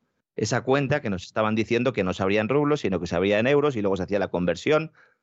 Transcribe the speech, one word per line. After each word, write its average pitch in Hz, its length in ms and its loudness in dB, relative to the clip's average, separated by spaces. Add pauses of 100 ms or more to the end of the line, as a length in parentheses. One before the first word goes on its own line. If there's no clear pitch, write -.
(360)
Esa 113 260 -2
cuenta 135 400 0
que 117 80 -4
nos 92 140 -4
estaban 110 320 -2
diciendo 117 380 0
que 101 100 0
no 92 100 0
se 98 100 -2
abría 104 180 2
en 110 80 -2
rublos, 143 320 2
sino 95 180 -2
que 87 80 -4
se 85 80 -4
abría 101 240 2
en 117 80 2
euros 143 280 2
y 107 60 -2
luego 98 160 0
se 92 60 -4
hacía 98 160 -2
la 90 100 -2
conversión, 90 640 0 (300)